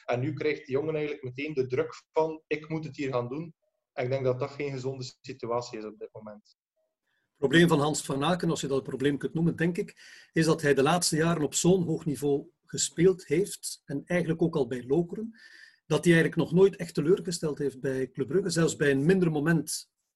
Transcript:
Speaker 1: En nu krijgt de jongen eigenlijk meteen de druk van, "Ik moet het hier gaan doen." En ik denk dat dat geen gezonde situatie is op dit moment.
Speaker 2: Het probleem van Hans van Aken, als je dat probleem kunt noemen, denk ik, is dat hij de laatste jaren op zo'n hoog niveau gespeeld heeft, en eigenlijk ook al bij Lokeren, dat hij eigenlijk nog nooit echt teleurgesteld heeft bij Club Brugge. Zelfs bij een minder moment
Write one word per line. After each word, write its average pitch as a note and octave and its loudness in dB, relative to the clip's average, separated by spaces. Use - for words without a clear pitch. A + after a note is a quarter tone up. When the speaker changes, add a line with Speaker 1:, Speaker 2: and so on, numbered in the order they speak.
Speaker 1:
En B2 -2
nu D3+ -2
krijgt D3+ -4
de B2+ -8
jongen D#3 -2
eigenlijk D3+ -4
meteen C#3 -8
de C3 0
druk B2 -4
van, D#3+ 0
"Ik D3+ -4
moet D#3+ -4
het B2+ -12
hier C3+ -4
gaan B2 -2
doen." D#3 -10
En C3+ -4
ik B2 -4
denk B2+ -2
dat B2+ 0
dat C3+ -4
geen C#3+ -6
gezonde C3 -8
situatie A#2+ -6
is G#2+ -12
op G#2+ -14
dit G#2+ -14
moment. G#2+ -20
Speaker 2:
Het - -4
probleem D#3+ 8
van D3+ 4
Hans D3 0
van C#3 -2
Aken, F3 0
als C#3+ -2
je D#3 -6
dat C3 -2
probleem C3 -2
kunt - -6
noemen, D#3+ 2
denk F3 0
ik, G#3 -8
is - 2
dat D#3+ 2
hij C#3+ 4
de C3 4
laatste E3 2
jaren D#3+ 2
op C#3 -2
zo'n F3+ 4
hoog D#3+ -4
niveau C#3+ -2
gespeeld - 0
heeft, - -4
en D3 -8
eigenlijk E3 -2
ook E3 0
al C3+ 2
bij A#2+ -8
Lokeren, E3+ -2
dat D3+ 0
hij E3+ 8
eigenlijk D#3 4
nog D3+ 0
nooit F#3+ 6
echt - -10
teleurgesteld E3 0
heeft C3 -4
bij C3 -2
Club B2+ -4
Brugge. F#3 0
Zelfs E3 2
bij D3 2
een C3+ 2
minder F3+ 4
moment D3+ 0